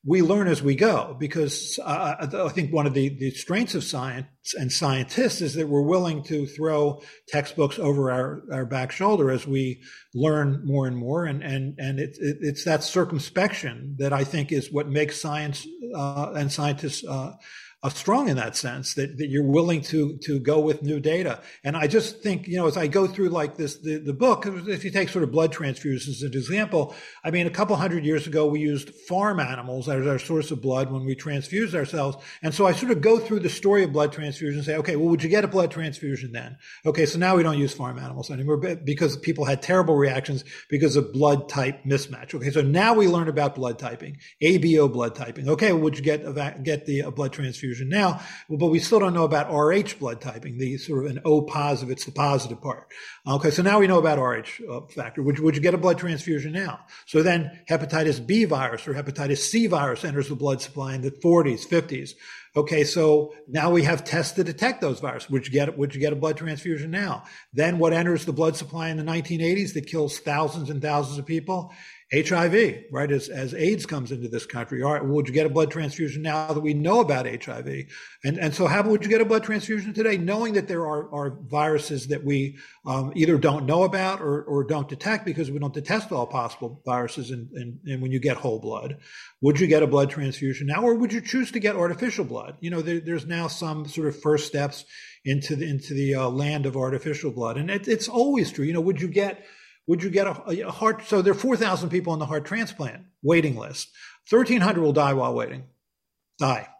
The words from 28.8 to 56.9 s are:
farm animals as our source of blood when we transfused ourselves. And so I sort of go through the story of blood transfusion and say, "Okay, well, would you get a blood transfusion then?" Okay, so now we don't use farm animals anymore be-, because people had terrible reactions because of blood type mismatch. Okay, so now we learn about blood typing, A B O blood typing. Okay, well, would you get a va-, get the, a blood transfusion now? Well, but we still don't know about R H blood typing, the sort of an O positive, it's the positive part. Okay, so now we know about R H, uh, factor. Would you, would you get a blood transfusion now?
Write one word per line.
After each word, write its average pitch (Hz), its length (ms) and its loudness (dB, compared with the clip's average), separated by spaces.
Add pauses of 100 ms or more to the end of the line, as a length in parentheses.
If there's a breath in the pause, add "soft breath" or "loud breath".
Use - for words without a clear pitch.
farm 196 320 0
animals 127 480 -4
as 135 200 0
our 139 100 2
source 156 340 -2
of 127 100 -6
blood 131 300 0
when 131 140 -4
we 131 100 -2
transfused 156 600 -4
ourselves. 139 420 -2 (240 loud breath)
And 156 120 -2
so 196 120 4
I 180 80 6
sort 254 180 0
of 160 100 2
go 220 180 6
through 214 220 -2
the 175 80 0
story 202 340 4
of 151 100 0
blood 147 180 2
transfusion 147 480 -6
and 143 60 -6
say, 156 160 -2
"Okay, 151 140 -2
well, 165 140 2
would 156 140 4
you 160 60 2
get 202 140 6
a 190 120 0
blood 175 140 4
transfusion 143 600 -6
then?" 123 260 -12 (280 loud breath)
Okay, 156 200 4
so 160 140 -2
now 185 180 4
we 170 60 6
don't 156 160 2
use 139 140 2
farm 127 260 -8
animals 131 320 -10
anymore 139 260 0
be-, 175 180 -2 (180)
because 143 240 0
people 156 280 -2
had 135 160 0
terrible 180 340 4
reactions 135 480 2 (260 loud breath)
because 147 260 4
of - 180 2
blood 143 360 4
type 135 340 -4
mismatch. 135 500 -2
Okay, 139 240 -4
so 151 40 4
now 170 320 6
we 214 140 6
learn 170 200 4
about 147 340 0
blood 120 160 -4
typing, 131 400 -12 (240 loud breath)
A 147 160 6
B 160 220 6
O 143 80 8
blood 120 280 0
typing. 131 340 -6
Okay, 156 220 4
well, 160 120 4
would 151 140 0
you 135 60 -8
get 151 180 2
a 151 100 -8
va-, 143 320 -4
get 147 220 -4
the, 139 160 0
a 139 100 -6
blood 135 220 -6
transfusion 131 560 -8
now? 185 320 2 (260 loud breath)
Well, 156 100 -4
but 165 100 4
we 165 120 6
still 214 200 4
don't 185 140 4
know 165 180 4
about 147 180 2
R 151 240 4
H 202 260 0
blood 120 220 -6
typing, 120 360 -10
the 131 200 -2
sort 139 280 -2
of 147 60 -4
an 127 140 -6
O 151 160 8
positive, 143 500 -2
it's - 140 -6
the 139 60 -14
positive 139 500 0
part. - 260 -10 (400 loud breath)
Okay, 139 240 2
so 180 100 0
now 202 180 6
we 196 80 8
know 185 120 8
about 156 200 4
R 123 180 0
H, - 320 -12
uh, 123 180 -8
factor. 120 340 -8
Would 139 160 2
you, 156 60 -2
would 160 120 6
you 143 60 0
get 175 120 4
a 170 120 0
blood 175 120 4
transfusion 156 560 -4
now? 170 260 -6 (260 loud breath)